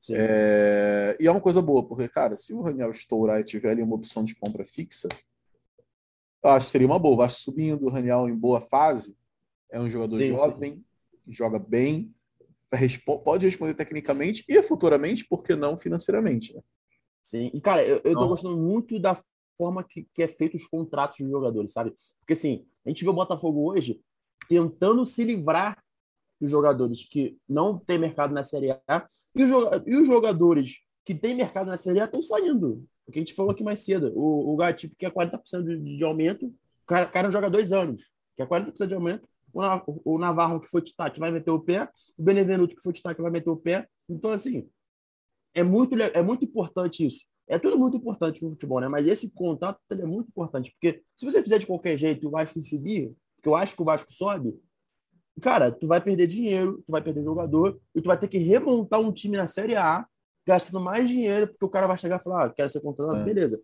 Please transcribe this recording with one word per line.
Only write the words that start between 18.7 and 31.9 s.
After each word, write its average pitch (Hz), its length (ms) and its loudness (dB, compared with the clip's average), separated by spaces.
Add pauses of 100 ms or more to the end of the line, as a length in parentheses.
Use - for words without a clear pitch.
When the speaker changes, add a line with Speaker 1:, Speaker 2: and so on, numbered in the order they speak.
Speaker 1:
da 180 180 0 (400)
forma 180 240 -4
que, 165 320 -16
que 170 80 0
é 160 60 0
feito 160 280 -4
os 156 100 -10
contratos 151 520 -4
dos 135 120 -6
jogadores, 117 420 -2
sabe? 117 200 -6 (280)
Porque - 140 -2
assim, 151 300 -4 (200)
a - 40 -8
gente 156 140 -6
vê 175 80 0
o 185 40 2
Botafogo 160 540 -2
hoje 170 320 -4 (480)
tentando 175 560 2
se 240 200 -4
livrar 190 580 0 (580)
dos 147 100 -2
jogadores 131 540 2
que - 320 -4 (120)
não 175 300 0
tem 175 200 -2
mercado 151 340 -2
na 139 120 -4
Série 135 260 -4 (160)
A 170 220 -2 (260)
e - 80 2
os 269 80 6
joga-, 220 340 2
e 247 120 0
os 294 100 6
jogadores 175 760 2 (220)
que 185 100 -6
têm 226 200 -4
mercado 196 320 -2
na 185 100 -8
Série 180 220 0